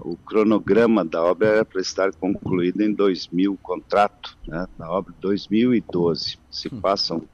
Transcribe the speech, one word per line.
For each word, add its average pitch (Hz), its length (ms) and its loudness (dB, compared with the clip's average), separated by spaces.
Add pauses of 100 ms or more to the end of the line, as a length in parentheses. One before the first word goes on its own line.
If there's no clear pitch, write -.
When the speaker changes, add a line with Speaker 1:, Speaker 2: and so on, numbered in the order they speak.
Speaker 1:
o 85 140 -8
cronograma 107 920 4
da 82 180 -2
obra 90 240 2
era 107 180 4
pra - 140 -6
estar 95 360 -2
concluído 92 680 -2
em 107 100 2
dois 98 360 0
mil, 95 340 0
contrato, - 760 -2 (120)
né, 87 180 -6 (140)
da 82 100 -12
obra 92 320 -4
dois 98 260 -2
mil 120 280 2
e 104 60 0
doze. - 580 -2 (100)
Se - 240 -10
Speaker 2:
Hum. 104 80 -12
Speaker 1:
passam 95 400 -2 (120)